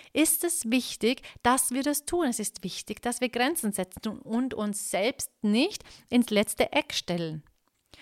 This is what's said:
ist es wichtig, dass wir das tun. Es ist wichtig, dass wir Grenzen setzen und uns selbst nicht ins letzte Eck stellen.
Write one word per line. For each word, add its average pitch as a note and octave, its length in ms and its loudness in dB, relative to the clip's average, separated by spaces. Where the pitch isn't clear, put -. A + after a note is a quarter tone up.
ist D#4 320 2
es E4 260 -2
wichtig, - 500 0
dass B3 280 4
wir C4 120 -2
das C#4+ 220 0
tun. F4 220 2
Es A#3+ 120 -2
ist - 240 -6
wichtig, - 380 -8
dass A#3+ 180 -2
wir B3 80 0
Grenzen A#3+ 460 0
setzen F#3+ 460 -6
und A#3+ 340 -2
uns G#3 360 -4
selbst G3+ 420 -2
nicht A#3+ 420 2
ins B3 220 4
letzte - 420 2
Eck - 220 0
stellen. D#3+ 500 -4